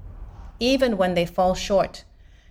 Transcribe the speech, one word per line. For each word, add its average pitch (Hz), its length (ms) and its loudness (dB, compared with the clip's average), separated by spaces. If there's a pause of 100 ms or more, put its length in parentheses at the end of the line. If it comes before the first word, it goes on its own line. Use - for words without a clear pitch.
(580)
Even 254 380 2
when 185 180 2
they 175 120 2
fall 185 280 2
short, - 500 -2 (460)